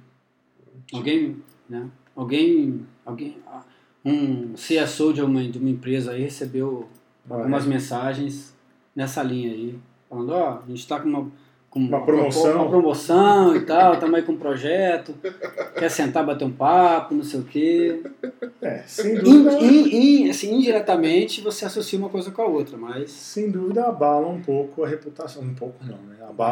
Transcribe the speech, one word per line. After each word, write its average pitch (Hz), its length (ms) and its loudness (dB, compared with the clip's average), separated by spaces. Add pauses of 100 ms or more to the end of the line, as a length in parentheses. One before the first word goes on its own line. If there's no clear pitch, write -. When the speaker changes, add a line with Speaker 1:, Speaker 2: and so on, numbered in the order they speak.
(880)
Speaker 1:
Tipo 127 100 -14
Speaker 2:
Alguém, 147 400 -4 (320)
né? 123 180 -12 (260)
Alguém, 135 720 -2 (200)
alguém, 120 320 -14 (680)
um 131 520 -2
C - 200 -4
S 156 240 -2
O 156 120 2
de 143 80 -4
uma, 135 260 0
de 120 100 -10
uma 131 120 -2
empresa 127 420 -4
aí 127 120 -6
recebeu 131 680 -8 (400)
Speaker 3:
Ah, 120 60 -8
Speaker 2:
algumas 131 300 -2
Speaker 3:
é? 143 40 -2
Speaker 2:
mensagens 135 840 -6 (420)
nessa 135 280 -6
linha 123 280 -4
aí, 120 280 -10 (300)
falando, 123 240 -8
ó, 147 280 -2
a - 60 -20
gente 123 200 -14
tá 147 120 -6
com 151 100 -8
uma, 139 220 -6 (380)
com 135 100 -6
Speaker 3:
Uma 131 200 0
Speaker 2:
uma - 60 -8
Speaker 3:
promoção. 151 380 2
Speaker 2:
propo-, 160 200 2
uma 156 60 0
promoção 180 840 4
e 139 60 0
tal, 175 380 6
tamo 165 180 0
aí 165 40 2
com 165 120 -2
um 147 40 -4
projeto, 156 800 -2 (640)
quer 165 100 0
sentar, 156 360 -2
bater 143 200 -4
um 131 60 -4
papo, 160 640 2
não 147 80 -2
sei 139 160 -8
o 127 40 -6
quê. 165 600 0 (580)
Speaker 3:
É, 135 240 -8
sem 220 300 -4
Speaker 2:
In-, 196 80 0
Speaker 3:
dúvida. 285 400 10
Speaker 2:
in-, 277 600 6
in-, 185 40 0
assim, 202 240 -4
indiretamente 208 880 2
você 214 240 -6
associa 196 320 -6
uma 196 120 -4
coisa 190 200 -6
com 208 120 -8
a 226 40 0
outra, 139 320 -4
mas 120 320 -10
Speaker 3:
Sem - 400 -8
dúvida 196 380 -2
abala 151 400 0
um 175 140 -8
pouco 143 420 -4
a 147 40 -2
reputação, 147 560 -12
um 127 120 -10
pouco - 280 -14
não, 113 140 -16
né? - 240 -20
Abala 107 120 -20 (180)